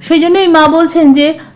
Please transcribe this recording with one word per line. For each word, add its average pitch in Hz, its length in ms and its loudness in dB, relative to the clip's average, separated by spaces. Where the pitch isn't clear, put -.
সেই 320 180 -2
জন্যই 359 280 0
মা 311 200 2
বলছেন 320 460 0
যে 294 260 -2